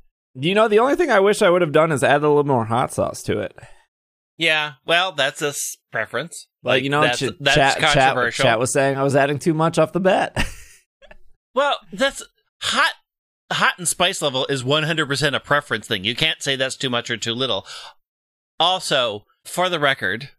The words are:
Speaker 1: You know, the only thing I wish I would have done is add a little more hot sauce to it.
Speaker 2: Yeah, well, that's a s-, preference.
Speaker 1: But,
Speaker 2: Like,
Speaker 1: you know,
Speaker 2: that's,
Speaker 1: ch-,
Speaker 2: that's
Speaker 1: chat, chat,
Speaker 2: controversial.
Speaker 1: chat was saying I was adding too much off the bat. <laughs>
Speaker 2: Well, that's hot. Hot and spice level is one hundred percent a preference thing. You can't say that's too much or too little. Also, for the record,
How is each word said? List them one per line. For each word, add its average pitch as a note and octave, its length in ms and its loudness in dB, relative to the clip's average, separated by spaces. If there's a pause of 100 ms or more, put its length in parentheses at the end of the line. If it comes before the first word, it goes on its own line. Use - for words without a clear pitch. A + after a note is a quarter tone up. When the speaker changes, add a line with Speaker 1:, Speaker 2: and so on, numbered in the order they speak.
(360)
Speaker 1:
You D3+ 200 -2
know, A3 120 4
the G#3 120 4
only C4+ 160 2
thing E4 160 0
I G#3 80 4
wish G3+ 220 2
I G3 80 6
would F3+ 120 4
have D#3+ 100 0
done D#3 200 4
is C3 120 -2
add C#3+ 200 4
a D3+ 40 2
little D3 160 4
more C3 220 0
hot A#2+ 280 -2
sauce - 300 -4
to G#2 160 -2
it. - 160 -8 (840)
Speaker 2:
Yeah, D#3 360 -2 (120)
well, F3 280 0
that's C#3 280 -2
a D3 60 0
s-, - 300 -8 (140)
preference. A#2+ 560 -6 (140)
Speaker 1:
But, B2 80 -4
Speaker 2:
Like, C3 140 2
Speaker 1:
you C#3 80 -2
know, D3 100 2
Speaker 2:
that's, B2 180 2
Speaker 1:
ch-, B2+ 200 -2
Speaker 2:
that's C#3 160 2
Speaker 1:
chat, C3+ 240 4
chat, D3+ 140 4
Speaker 2:
controversial. C3 500 2
Speaker 1:
chat A#2 160 4
was B2+ 140 -2
saying C3+ 240 2
I C3+ 60 -2
was C#3 120 2
adding C#3+ 240 2
too E3+ 160 0
much D#3+ 240 0
off D#3 140 2
the F3 60 -2
bat. G3 360 0 (160)
<laughs> - 20 -14 (1000)
Speaker 2:
Well, C4+ 240 0 (120)
that's B3+ 300 -4 (400)
hot. C#4+ 300 0 (600)
Hot F#3 280 0
and F3 80 -8
spice F#3 340 0
level C3+ 240 -2
is C3 180 -2
one D3 200 0
hundred D#3 240 -2
percent C#3 280 -2
a A2 40 -2
preference B2+ 480 -2
thing. G2 160 -4
You A#2 100 -2
can't D#3 260 -2
say C#3 160 -4
that's C3 200 -4
too C3 160 -6
much A#2+ 180 -4
or A#2 80 -6
too A#2 160 -6
little. A#2+ 320 -4 (920)
Also, D3 680 -2 (200)
for F3+ 240 -2
the E3+ 100 -4
record, C3+ 600 -2